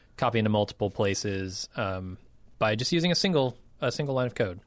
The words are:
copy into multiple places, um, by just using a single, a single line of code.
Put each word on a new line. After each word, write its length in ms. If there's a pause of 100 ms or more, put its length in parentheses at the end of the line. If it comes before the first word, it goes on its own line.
(180)
copy 200
into 120
multiple 400
places, 840
um, 420 (400)
by 180
just 160
using 180
a 60
single, 400 (240)
a 100
single 240
line 140
of 80
code. 300